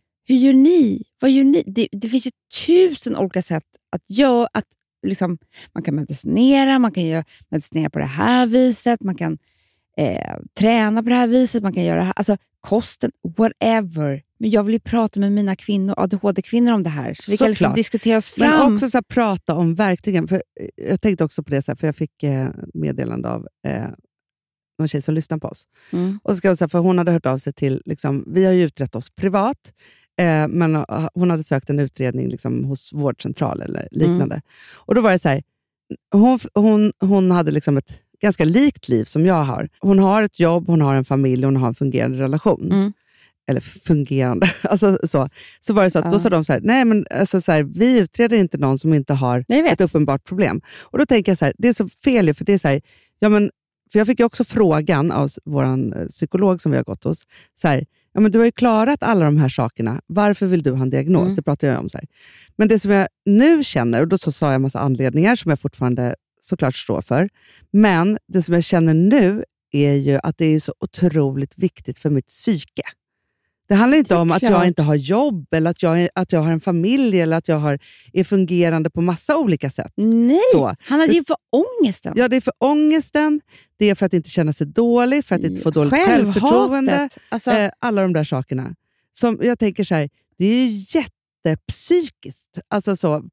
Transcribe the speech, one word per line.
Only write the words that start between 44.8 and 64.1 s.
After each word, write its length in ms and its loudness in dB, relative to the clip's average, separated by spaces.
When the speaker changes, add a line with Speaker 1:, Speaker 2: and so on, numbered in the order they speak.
Speaker 2:
så. 220 0
Så 140 -4
var 100 4
det 80 2
så 80 0
att 60 -2
Speaker 1:
Ja. 60 -4
Speaker 2:
då 80 2
sa 100 0
de 140 2
så 100 -2
här, 100 0
"Nej, 220 2
men 260 2
alltså, 300 0
så 100 0
här, 120 2
vi 360 2
utreder 380 0
inte 200 0
någon 220 0
som 140 0
inte 200 0
har 340 0
Speaker 1:
Jag 160 2
vet. 100 2
Speaker 2:
ett 80 0
uppenbart 420 0
problem." 380 -2
Och 160 -8
då 80 2
tänker 260 2
jag 80 2
så 60 0
här, 120 0
det 100 0
är 60 4
så 160 -2
fel 380 2
ju, 60 4
för 120 -10
det 80 2
är 40 4
så 100 -2
här, 140 0
ja, 100 2
men, 220 2
för 80 2
jag 80 2
fick 120 0
ju 60 4
också 180 -2
frågan 680 2
av 140 0
s-, 200 -8
våran, 480 -2
eh, 140 -8
psykolog 540 -2
som 100 -2
vi 60 0
har 60 -2
gått 200 -12
hos, 200 -6
så 120 -2
här, 180 0
"Ja, 60 -2
men 120 4
du 60 2
har 80 6
ju 60 2
klarat 520 0
alla 220 2
de 120 2
här 120 2
sakerna, 580 -4
varför 380 0
vill 180 0
du 80 0
ha 100 -2
en 80 -2
diagnos?" 340 0
Speaker 1:
Mm. 120 -2
Speaker 2:
Det 60 -2
pratar 260 -2
jag 120 -2
om 100 -10
så 80 -14
här. 100 -16
Men 120 2
det 120 2
som 120 0
jag 160 2
nu 380 4
känner, 380 0
och 60 2
då 100 0